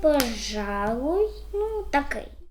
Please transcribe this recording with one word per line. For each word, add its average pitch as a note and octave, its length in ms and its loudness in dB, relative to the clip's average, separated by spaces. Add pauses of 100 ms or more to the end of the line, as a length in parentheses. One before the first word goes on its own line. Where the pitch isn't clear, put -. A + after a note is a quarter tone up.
пожалуй, A#3 1300 2 (240)
ну, G#4+ 380 -2
такий. - 360 0 (240)